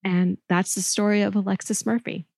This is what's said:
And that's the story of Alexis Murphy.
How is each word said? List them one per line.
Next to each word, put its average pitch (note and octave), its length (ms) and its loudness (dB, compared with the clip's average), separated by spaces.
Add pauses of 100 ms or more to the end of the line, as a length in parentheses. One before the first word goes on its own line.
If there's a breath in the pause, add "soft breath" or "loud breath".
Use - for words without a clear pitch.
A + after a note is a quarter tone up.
And F3+ 340 2 (100)
that's F3+ 280 2
the F#3+ 60 -4
story G#3 420 2
of G3+ 120 -2
Alexis G3 500 -2
Murphy. A3 420 -4 (100)